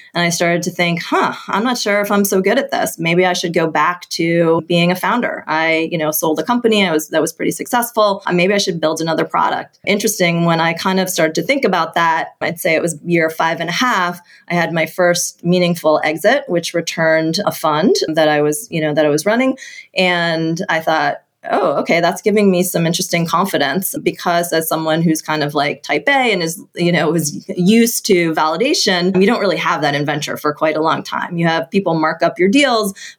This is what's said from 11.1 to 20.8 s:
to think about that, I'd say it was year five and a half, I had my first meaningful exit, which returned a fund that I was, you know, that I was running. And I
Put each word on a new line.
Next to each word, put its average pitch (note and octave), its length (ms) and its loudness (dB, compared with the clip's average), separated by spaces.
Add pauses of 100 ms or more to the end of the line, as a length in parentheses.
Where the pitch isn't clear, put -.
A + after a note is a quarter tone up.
to E3 80 -2
think C4+ 200 0
about F3 300 0
that, E3 460 0
I'd D#3+ 180 -4
say E3 160 0
it D#3 80 2
was D#3+ 220 -2
year E3+ 260 2
five E3 300 -2
and E3 100 -4
a - 20 -6
half, F3+ 480 0 (280)
I E3+ 60 -4
had E3 180 0
my E3 140 0
first F3 580 0
meaningful F3 580 2
exit, G3+ 460 2
which E3+ 260 -4
returned E3 720 0
a D#3 60 0
fund E3 420 2 (140)
that D#3 200 2
I D3 140 2
was, D3 260 -2
you E3 120 -4
know, D3+ 140 0
that D3+ 100 4
I D3+ 60 4
was D3+ 160 0
running. C4 320 0 (360)
And E3+ 760 0
I E3 100 0